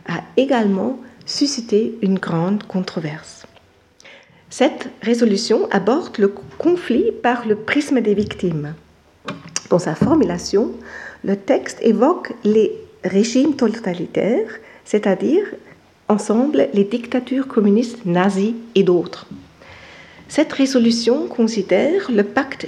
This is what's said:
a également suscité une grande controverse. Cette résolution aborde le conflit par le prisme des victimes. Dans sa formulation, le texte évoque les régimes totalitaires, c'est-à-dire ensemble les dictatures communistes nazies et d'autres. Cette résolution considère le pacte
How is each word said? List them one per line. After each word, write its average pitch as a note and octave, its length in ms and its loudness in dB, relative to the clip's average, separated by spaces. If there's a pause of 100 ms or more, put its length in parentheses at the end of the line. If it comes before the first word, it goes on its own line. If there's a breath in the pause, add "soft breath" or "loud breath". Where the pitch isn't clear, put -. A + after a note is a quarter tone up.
a E3+ 140 -6 (160)
également A#3 640 0 (260 loud breath)
suscité A#3 800 -2
une F#3+ 160 2
grande F3 460 -2
controverse. D#3+ 840 -8 (1040 loud breath)
Cette - 360 -2 (140)
résolution A3+ 680 2
aborde G#3+ 480 0
le G3+ 160 2 (240)
conflit F4 540 0 (100)
par A#3+ 240 0
le G#3+ 80 2
prisme C#4 460 0
des G#3 140 2
victimes. D#3+ 600 -4 (960)
Dans F3 100 4
sa E3 160 -2
formulation, G#3+ 760 2 (520 loud breath)
le G3 120 0
texte - 460 -2
évoque A#3 500 2 (100)
les G#3+ 300 4 (320)
régimes A#3 500 2
totalitaires, G#3 960 -2 (340 loud breath)
c'est-à-dire G#3 600 2 (640 loud breath)
ensemble A3+ 680 2
les G3+ 80 4
dictatures B3+ 640 -2
communistes A3 600 2
nazies F#3+ 500 2 (180)
et G3 80 6
d'autres. F3 460 0 (1000 loud breath)
Cette - 260 0
résolution C4 760 2
considère A3+ 840 0
le G#3 140 2
pacte - 420 -4